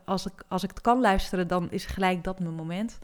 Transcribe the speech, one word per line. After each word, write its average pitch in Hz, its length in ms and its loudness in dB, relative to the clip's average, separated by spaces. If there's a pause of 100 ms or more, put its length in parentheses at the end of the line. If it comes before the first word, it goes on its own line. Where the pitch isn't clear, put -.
als 190 200 -2
ik, - 220 -10
als 185 160 -2
ik 190 60 -2
het - 120 -12
kan 247 180 4
luisteren, 190 480 4
dan 175 240 0
is 196 140 -4
gelijk 185 380 0
dat 185 160 -4
mijn 165 160 -4
moment. 175 480 -6